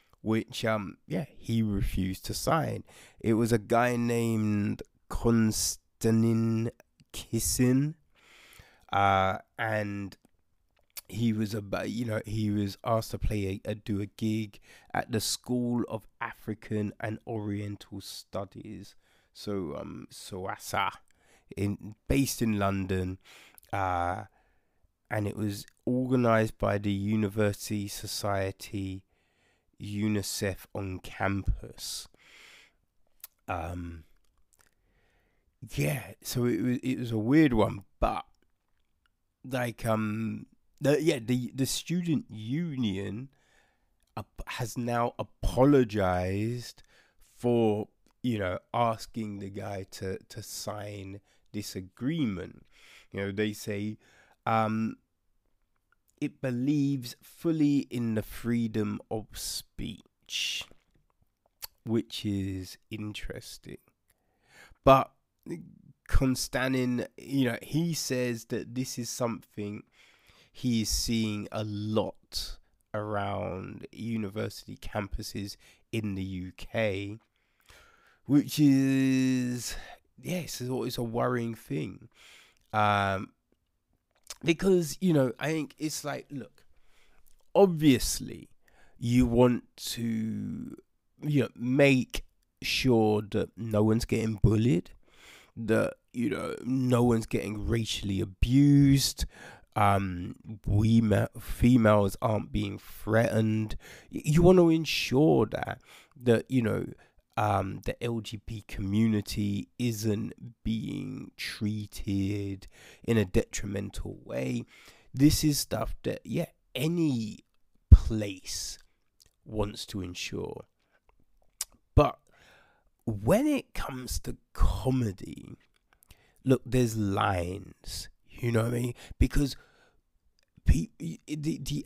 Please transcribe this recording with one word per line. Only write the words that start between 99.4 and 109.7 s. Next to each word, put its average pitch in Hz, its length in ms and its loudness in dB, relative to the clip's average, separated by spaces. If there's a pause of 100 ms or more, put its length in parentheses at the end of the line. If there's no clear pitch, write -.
um, 98 600 2 (300)
we 110 340 6
ma-, 110 260 4 (120)
females 107 840 4
aren't 110 320 -2
being 101 260 -4
threatened. 110 960 0 (360)
Y-, - 120 -8
you 151 180 6
want 185 160 10
to 170 120 8
ensure 147 760 4
that, - 340 -6 (420)
that, 120 280 2
you 127 120 4
know, 104 240 -2 (520)
um, 101 460 0
the - 180 -8
L 117 180 -4
G 110 260 -12
B 107 140 -10
T - 60 -18
community 104 1040 0 (100)